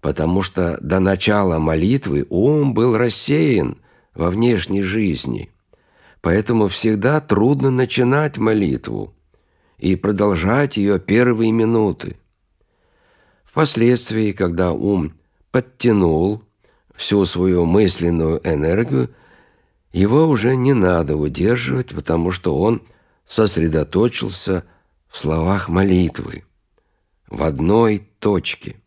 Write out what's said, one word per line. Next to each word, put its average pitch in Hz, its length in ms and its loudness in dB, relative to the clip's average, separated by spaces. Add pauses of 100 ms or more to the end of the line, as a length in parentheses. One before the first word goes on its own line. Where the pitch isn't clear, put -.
потому 82 420 0
что 87 380 -4
до 90 200 0
начала 95 580 2
молитвы 80 720 0
ум 135 420 2
был 113 240 2
рассеян 123 800 0 (360)
во 85 160 -2
внешней 101 520 0
жизни, 85 680 -4 (720)
поэтому 107 480 0
всегда 110 520 0
трудно 131 500 2
начинать 127 680 0
молитву 78 760 -2 (600)
и 92 180 0
продолжать 104 840 0
её 101 220 0
первые 113 540 2
минуты. 113 640 0 (1300)
Впоследствии, 117 880 0
когда 90 400 0
ум 87 420 -2 (360)
подтянул 101 920 0 (500)
всю 101 320 0
свою 90 380 0
мысленную 85 800 0
энергию, 85 720 -2 (800)
его 113 340 4
уже 127 300 2
не 127 180 2
надо 85 420 2
удерживать, 117 760 -2
потому 85 360 -2
что 87 280 -4
он 104 240 0 (420)
сосредоточился 92 1400 -2 (440)
в - 80 -18
словах 82 520 -2
молитвы, 90 760 0 (840)
в 58 140 -8
одной 98 760 0
точке. - 580 -4 (100)